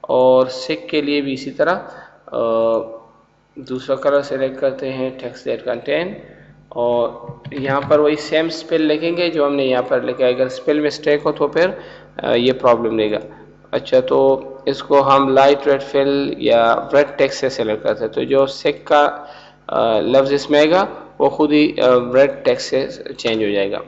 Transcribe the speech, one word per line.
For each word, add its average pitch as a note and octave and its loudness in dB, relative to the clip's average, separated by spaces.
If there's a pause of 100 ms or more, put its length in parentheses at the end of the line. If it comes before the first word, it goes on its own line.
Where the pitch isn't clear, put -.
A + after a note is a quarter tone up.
और B2+ 4
sick - -8
के D3+ 0
लिए C#3+ 0
भी C#3 -4
इसी C3 -8
तरह, D3+ 0 (560)
अ, A#2+ -6 (1160)
दूसरा B2+ -6
color C#3+ 2
select C3 -4
करते C3+ -2
हैं, C3 -6
text B2 -12
that A#2+ -4
contain, C#3+ -4 (680)
और A#2+ -4 (100)
यहाँ C#3 -2
पर D3+ 2
वही D3+ 2
same D#3+ -2
spell D#3+ -2
लिखेंगे E3+ 0
जो D3+ 0
हमने C#3+ 0
यहाँ B2+ 2
पर B2+ -2
लिखा B2+ -2
है। B2 2
अगर B2+ 0
spell D3+ -2
mistake D3 0
हो D3+ 0
तो D3+ -2
फिर, F3+ 0 (420)
अ, A#2+ -2
ये B2 2
problem A#2 2
देगा। G#2+ 0 (520)
अच्छा, B2+ 2
तो C3+ 2 (180)
इसको C#3 2
हम C3+ 4
light C#3+ 4
red C#3 2
fill C#3 0
या A#2 2
red C#3+ 2
text C3+ 0
से B2+ -2
select G#2+ -4
करते G#2+ -2
हैं, A2 -6
तो C3 -2
जो C3+ 2
sec C#3+ -4
का, D3 4 (680)
अ, A2+ 2
lafz C3+ 2
इसमें C#3+ 0
आएगा F3 4 (320)
वो C#3 4
खुद D3 0
ही, D3+ 4
अ, - -8 (380)
red C3+ 4
text B2 0
से C3+ -2 (280)
change A2+ -2
हो G2+ 0
जाएगा। G2 -2